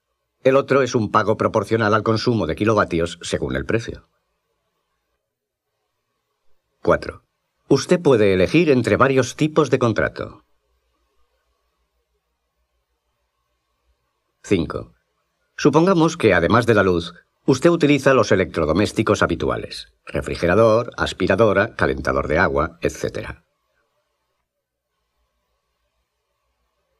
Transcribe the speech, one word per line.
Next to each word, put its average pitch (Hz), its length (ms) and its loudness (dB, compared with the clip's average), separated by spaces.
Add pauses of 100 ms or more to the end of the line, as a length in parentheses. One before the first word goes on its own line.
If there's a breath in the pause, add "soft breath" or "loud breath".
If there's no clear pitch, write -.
(440)
El 135 120 4
otro 135 260 2
es 123 140 -2
un 104 160 -2
pago 107 240 2
proporcional 107 580 0
al 107 100 0
consumo 107 440 -2
de 80 80 -4
kilovatios 92 680 -2
según 67 360 -6
el 69 80 -6
precio. - 420 -6 (2750)
Cuatro. - 440 -2 (420)
Usted 175 320 2
puede 113 340 4
elegir 147 380 2
entre 117 240 2
varios 127 400 0
tipos 151 340 0
de - 80 0
contrato. - 680 -4 (4000)
Cinco. 80 520 -4 (640)
Supongamos 165 580 2
que, 104 180 2
además 87 320 2
de 117 100 4
la 101 80 4
luz, 87 300 -2 (340 soft breath)
usted 143 220 4
utiliza 143 440 2
los 120 180 2
electrodomésticos 95 880 0
habituales: 71 720 -6 (120)
refrigerador, 101 920 0
aspiradora, 95 760 0
calentador 69 520 -2
de 78 100 -2
agua, 80 440 -2
etcétera. - 600 -8 (3500)